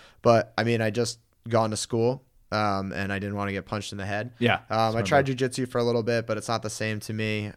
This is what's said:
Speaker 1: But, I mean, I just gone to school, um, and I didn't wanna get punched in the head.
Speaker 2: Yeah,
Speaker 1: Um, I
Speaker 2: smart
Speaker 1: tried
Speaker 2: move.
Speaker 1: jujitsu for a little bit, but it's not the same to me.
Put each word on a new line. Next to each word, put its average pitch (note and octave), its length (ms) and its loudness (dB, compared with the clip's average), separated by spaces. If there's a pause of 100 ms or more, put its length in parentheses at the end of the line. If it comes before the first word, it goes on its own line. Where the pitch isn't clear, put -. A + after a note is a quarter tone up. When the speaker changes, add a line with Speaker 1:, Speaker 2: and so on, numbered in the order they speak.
(220)
Speaker 1:
But, A2+ 340 6
I A2 60 2
mean, A#2 180 2
I A2 100 2
just A2+ 280 -4 (300)
gone A2+ 220 2
to G#2+ 60 -4
school, A#2+ 460 0 (300)
um, G2 400 0
and G2 200 -4
I G2 60 -4
didn't G2+ 160 -6
wanna G2+ 160 -4
get G2 160 -6
punched G#2 240 -6
in G2+ 80 -10
the G2 80 -6
head. G#2 320 -4
Speaker 2:
Yeah, A2+ 220 2 (100)
Speaker 1:
Um, A2 80 0
I A2+ 140 4
Speaker 2:
smart A2 140 0
Speaker 1:
tried C#3 220 4
Speaker 2:
move. C3 100 -2
Speaker 1:
jujitsu B2+ 300 -2
for B2+ 100 -2
a A#2+ 40 2
little A#2 220 2
bit, A#2 200 0
but A2 140 -2
it's - 80 -8
not A2+ 160 -2
the A2 80 -6
same G#2+ 300 -4
to - 120 -10
me. G#2+ 440 -2